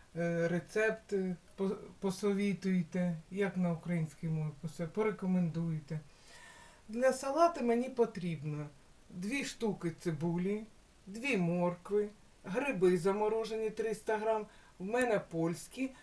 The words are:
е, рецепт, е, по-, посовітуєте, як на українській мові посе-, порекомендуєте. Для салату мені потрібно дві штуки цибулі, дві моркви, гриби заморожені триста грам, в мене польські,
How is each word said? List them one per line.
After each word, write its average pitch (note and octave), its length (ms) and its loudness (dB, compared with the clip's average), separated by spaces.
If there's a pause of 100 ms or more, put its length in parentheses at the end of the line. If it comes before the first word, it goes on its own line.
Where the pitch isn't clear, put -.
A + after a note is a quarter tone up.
(160)
е, E3+ 320 0
рецепт, G#3+ 640 0
е, F#3 240 0 (200)
по-, F#3+ 200 0 (240)
посовітуєте, F#3+ 1160 0 (140)
як F#3+ 260 -2
на F3 160 2
українській E3 560 -2
мові D#3 220 0 (100)
посе-, E3+ 260 -6
порекомендуєте. E3+ 1120 0 (880)
Для B3 240 4
салату C#4+ 520 4
мені A#3+ 240 4
потрібно D#3 800 -2 (440)
дві G#3 340 -4
штуки F3+ 560 -2
цибулі, F3 640 0 (420)
дві A3+ 300 -2
моркви, F3 720 0 (360)
гриби F#3+ 540 4
заморожені G#3+ 720 0
триста G#3+ 480 -2
грам, G#3+ 280 0 (320)
в F3+ 60 -8
мене A3+ 340 2
польські, E3+ 720 -4 (120)